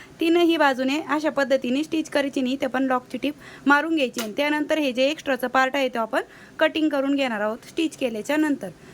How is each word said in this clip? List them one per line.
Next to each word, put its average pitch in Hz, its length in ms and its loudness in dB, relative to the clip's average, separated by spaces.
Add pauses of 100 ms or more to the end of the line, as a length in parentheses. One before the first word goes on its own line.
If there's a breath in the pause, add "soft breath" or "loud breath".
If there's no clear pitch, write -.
(200 loud breath)
तीनही 330 360 4
बाजूने 269 420 2 (100)
अशा 302 220 0
पद्धतीने 269 540 0
स्टिच 311 260 -4
करायची 285 300 0
नाही, 254 200 -2
ते 285 60 -2
पण 262 200 0
लॉकची 254 320 -2
टीप 285 160 -4 (320 loud breath)
मारून 294 280 4
घ्यायची 262 260 0
आहे. 214 120 -8
त्यानंतर 294 460 0
हे 285 140 0
जे 254 180 2
एक्स्ट्राचं 269 380 -2
पार्ट 262 280 2
आहे, 269 120 0
तो 247 120 -6
आपण 226 220 -2 (360 loud breath)
कटिंग 311 300 2
करून 277 260 0
घेणार 254 260 0
आहोत 214 280 -4
स्टिच 320 280 -4
केल्याच्या 240 400 -2
नंतर. 294 320 0 (260 loud breath)